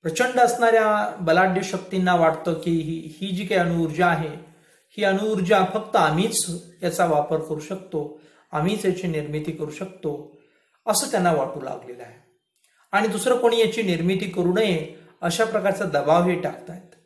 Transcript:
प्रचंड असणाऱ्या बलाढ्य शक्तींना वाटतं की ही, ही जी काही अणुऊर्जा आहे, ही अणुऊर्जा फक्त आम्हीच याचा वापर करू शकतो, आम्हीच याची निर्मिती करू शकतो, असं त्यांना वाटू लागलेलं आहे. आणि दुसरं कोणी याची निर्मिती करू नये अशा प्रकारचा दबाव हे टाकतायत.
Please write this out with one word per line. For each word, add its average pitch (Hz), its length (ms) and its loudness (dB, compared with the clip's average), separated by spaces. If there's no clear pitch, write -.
प्रचंड 254 380 -2
असणाऱ्या 226 800 4
बलाढ्य 180 400 4
शक्तींना 180 540 0
वाटतं 160 380 2
की 165 180 -4
ही, 156 500 -6
ही 190 140 -6
जी 202 100 -6
काही 190 160 2
अणुऊर्जा 170 460 0
आहे, 160 220 0
ही 208 60 -2
अणुऊर्जा 196 720 2
फक्त - 220 -6
आम्हीच 170 560 2
याचा 175 220 2
वापर 156 340 0
करू 151 200 -6
शकतो, - 640 -10
आम्हीच 185 340 -2
याची 180 220 0
निर्मिती 151 440 -4
करू 151 200 -8
शकतो, 151 640 -10
असं 214 240 0
त्यांना 180 200 2
वाटू 143 300 -2
लागलेलं 123 420 -12
आहे. 117 220 -20
आणि 214 160 2
दुसरं 240 300 0
कोणी 233 220 2
याची 220 240 2
निर्मिती 185 460 0
करू 180 240 0
नये 185 420 0
अशा 175 240 0
प्रकारचा 202 400 -2
दबाव 156 380 2
हे 180 180 0
टाकतायत. - 540 -10